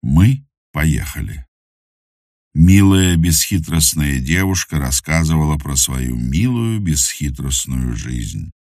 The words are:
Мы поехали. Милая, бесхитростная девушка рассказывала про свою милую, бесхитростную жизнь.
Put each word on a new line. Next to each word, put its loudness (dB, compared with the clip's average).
Мы 4
поехали. -4
Милая, 6
бесхитростная 0
девушка -2
рассказывала 0
про -6
свою -2
милую, 0
бесхитростную -4
жизнь. -8